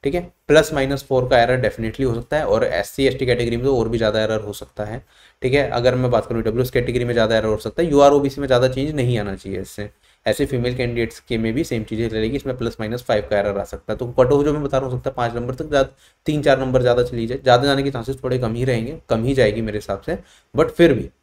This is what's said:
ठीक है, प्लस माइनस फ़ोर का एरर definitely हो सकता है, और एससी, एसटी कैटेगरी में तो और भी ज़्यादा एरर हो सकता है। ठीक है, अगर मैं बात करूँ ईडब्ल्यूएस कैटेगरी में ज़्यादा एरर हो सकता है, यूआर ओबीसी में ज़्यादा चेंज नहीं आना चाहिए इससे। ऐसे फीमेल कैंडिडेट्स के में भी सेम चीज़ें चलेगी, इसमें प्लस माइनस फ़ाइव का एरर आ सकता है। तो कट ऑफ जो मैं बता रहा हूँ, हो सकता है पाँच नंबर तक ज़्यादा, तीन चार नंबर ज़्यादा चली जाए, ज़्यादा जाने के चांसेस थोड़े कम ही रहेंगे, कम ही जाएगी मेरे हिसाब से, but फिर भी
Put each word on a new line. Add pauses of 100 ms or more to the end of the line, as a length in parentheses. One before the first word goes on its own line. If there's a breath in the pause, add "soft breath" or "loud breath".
ठीक
है, (260)
प्लस
माइनस
फ़ोर
का
एरर
definitely
हो
सकता
है,
और
एससी,
एसटी
कैटेगरी
में
तो
और
भी
ज़्यादा
एरर
हो
सकता
है। (400 soft breath)
ठीक
है,
अगर
मैं
बात
करूँ
ईडब्ल्यूएस
कैटेगरी
में
ज़्यादा
एरर
हो
सकता
है,
यूआर
ओबीसी
में
ज़्यादा
चेंज
नहीं
आना
चाहिए
इससे। (360 soft breath)
ऐसे
फीमेल
कैंडिडेट्स
के
में
भी
सेम
चीज़ें
चलेगी,
इसमें
प्लस
माइनस
फ़ाइव
का
एरर
आ
सकता
है।
तो
कट
ऑफ
जो
मैं
बता
रहा
हूँ,
हो
सकता
है
पाँच
नंबर
तक
ज़्यादा, (380 soft breath)
तीन
चार
नंबर
ज़्यादा
चली
जाए,
ज़्यादा
जाने
के
चांसेस
थोड़े
कम
ही
रहेंगे, (120)
कम
ही
जाएगी
मेरे
हिसाब
से, (380 soft breath)
but
फिर
भी (140)